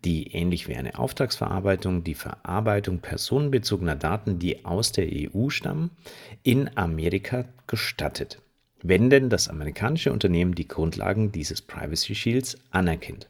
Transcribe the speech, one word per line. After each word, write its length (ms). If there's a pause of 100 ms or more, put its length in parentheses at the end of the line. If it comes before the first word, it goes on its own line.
die 280
ähnlich 340
wie 80
eine 240
Auftragsverarbeitung 1040
die 140
Verarbeitung 800
personenbezogener 960
Daten, 460
die 240
aus 260
der 220
E 200
U 160
stammen, 440 (500)
in 340
Amerika 680 (240)
gestattet, 760 (400)
wenn 280
denn 200
das 160
amerikanische 680
Unternehmen 440
die 100
Grundlagen 640
dieses 320
Privacy 540
Shields 420 (140)
anerkennt. 580